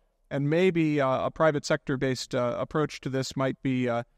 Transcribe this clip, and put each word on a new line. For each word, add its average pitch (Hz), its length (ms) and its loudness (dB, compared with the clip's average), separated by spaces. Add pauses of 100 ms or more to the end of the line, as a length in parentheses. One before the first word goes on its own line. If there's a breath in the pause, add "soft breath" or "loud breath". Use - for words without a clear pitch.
(300)
And 143 180 0
maybe, 160 520 4
uh, 131 260 0
a 135 60 -2
private 156 340 2
sector-based, 135 680 -2
uh, 123 240 0
approach 151 420 -2
to 139 100 -8
this 131 260 -4
might 135 240 -2
be, 127 280 0
uh, 117 160 -2 (140)